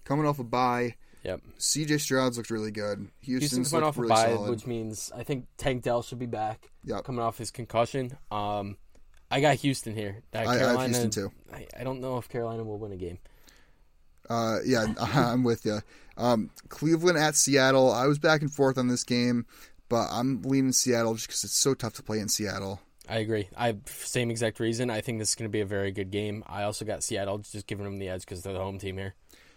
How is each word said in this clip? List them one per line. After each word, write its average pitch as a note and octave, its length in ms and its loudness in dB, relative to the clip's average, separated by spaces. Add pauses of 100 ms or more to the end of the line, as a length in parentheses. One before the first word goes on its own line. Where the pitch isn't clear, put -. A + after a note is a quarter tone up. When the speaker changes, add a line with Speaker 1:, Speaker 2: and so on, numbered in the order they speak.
Speaker 1:
coming D3+ 240 0
off D3 100 0
a B2+ 60 -6
bye. B2 500 2 (300)
Speaker 2:
Yep. F#2 180 -6 (160)
Speaker 1:
C - 280 0
J D3+ 120 2
Stroud's C3 400 2
looked A2+ 140 -6
really G#2+ 180 -2
good. G#2 380 -4 (140)
Speaker 2:
Houston's C3 320 -2
Speaker 1:
Houston's - 180 0
Speaker 2:
coming D#3+ 140 4
Speaker 1:
looked - 20 4
Speaker 2:
off C#3+ 100 -2
a B2+ 40 -2
Speaker 1:
really A#2 120 2
Speaker 2:
bye, A2+ 220 6
Speaker 1:
solid. G#2 160 -2
Speaker 2:
which A2 160 -6
means A2 480 -6
I A#2+ 80 -10
think C3 240 -4 (100)
Tank B2+ 240 -2
Dell A#2+ 220 0
should A#2+ 160 -12
be B2 80 -6
back. A2 420 -6 (140)
Speaker 1:
Yep. G2+ 220 -4
Speaker 2:
Coming A#2+ 160 -4
off A#2 180 -2
his A2 100 -8
concussion. A#2+ 640 -2 (140)
Um, G#2 480 -4 (540)
I C3+ 100 2
got C#3+ 140 6
Houston A#2 400 -2
here. G#2 260 -6 (100)
Uh, A2 60 -8
Speaker 1:
I, A2+ 40 -2
I A#2+ 100 0
have B2 80 4
Speaker 2:
Carolina, B2+ 280 4 (120)
Speaker 1:
Houston A2+ 100 0
too. G2+ 220 -4 (200)
Speaker 2:
I, - 140 -14 (140)
I A#2+ 40 -10
don't C3 180 -6
know B2+ 180 -4
if - 100 -10
Carolina A2+ 340 -4
will G#2+ 140 -6
win G#2 140 -8
a F#2+ 60 -10
game. F2 200 -8 (1120)
Speaker 1:
Uh, A2+ 340 2
yeah, A2 320 2
<laughs> - 40 -8
I'm B2 440 2
with A#2 220 0
ya. G#2 140 0 (380)
Um, A#2 340 2 (180)
Cleveland E3 480 4
at D3+ 180 4
Seattle. C3+ 560 6
I B2 140 2
was D3 140 4
back D#3 220 6
and D3 120 -2
forth C3+ 240 4
on B2 120 2
this B2 140 0
game, A#2+ 440 2 (420)
but A#2 220 2
I'm A#2+ 320 0
leaning C3+ 280 4
Seattle A#2 440 2
just - 140 -8
'cause - 140 -4
it's - 140 -2
so C#3 160 4
tough A2+ 200 -4
to - 100 -16
play G#2+ 160 -2
in G2+ 80 -4
Seattle. G2 540 -4 (260)
Speaker 2:
I A2+ 100 -2
agree. G#2+ 380 -2
I, A2+ 300 0
same - 460 -4
exact A2+ 280 -2
reason. A#2 300 0
I A2 120 -2
think A2+ 180 -4
this G#2+ 100 -2
is - 60 -2
gonna A2+ 140 -6
be G#2+ 120 0
a G2+ 40 -2
very G2 260 -2
good F#2+ 200 -6
game. G#2 360 -4
I G2+ 160 -6
also G#2 220 -4
got G2+ 180 -4
Seattle G2+ 360 -2
just G#2 280 -12
giving G2+ 180 -6
them G2 140 -8
the F#2+ 100 -6
edge F#2 160 -6
'cause F2+ 180 -10
they're G2 100 -6
the F#2 60 -4
home G2 200 -6
team F#2+ 180 -6
here. F#2+ 180 -8 (420)